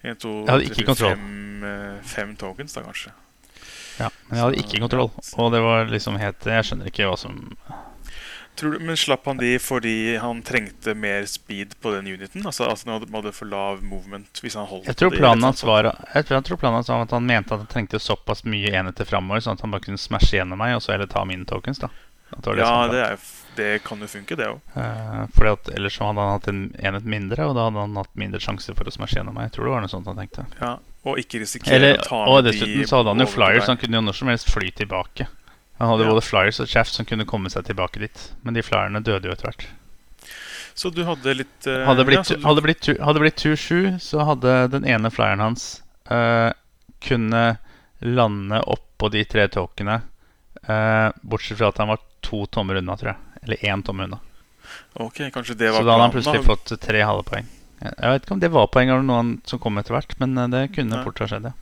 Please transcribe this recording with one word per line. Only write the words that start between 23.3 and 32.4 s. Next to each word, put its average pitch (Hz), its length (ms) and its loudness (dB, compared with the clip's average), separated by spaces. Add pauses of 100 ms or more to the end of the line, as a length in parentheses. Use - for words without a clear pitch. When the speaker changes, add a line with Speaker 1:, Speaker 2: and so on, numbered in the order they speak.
Speaker 1:
det 107 280 -2
kan 107 160 -10
jo 104 60 -12
funke, 104 300 -10
det 147 100 -4
også. 120 140 -8 (160)
Speaker 2:
Eh, 110 580 -6
fordi 107 180 12
at - 240 -4
ellers 98 220 -4
så 107 80 -2
hadde 104 140 0
han 101 120 2
hatt 101 160 -2
en 98 300 -4
enhet 98 260 -4
mindre, 110 440 -4
og 139 60 -2
da 117 160 2
hadde 104 100 -4
han 104 160 -6
hatt 98 180 -8
mindre 98 260 -6
sjanse 104 340 -6
for - 100 2
å - 60 -6
smashe - 280 -4
gjennom 98 160 -6
meg. 113 160 -6
Jeg - 80 -20
tror 110 60 -4
det 127 60 0
var 123 120 0
noe 95 80 -8
sånt 92 160 -8
han 95 100 -8
tenkte. 98 300 -10 (140)
Speaker 1:
Ja, 123 180 -6 (260)
og 135 140 -2
ikke 117 240 -8
risikere 127 320 0
Speaker 2:
Eller, 139 240 6
Speaker 1:
å - 80 -2
ta 127 180 -4
Speaker 2:
og 131 200 8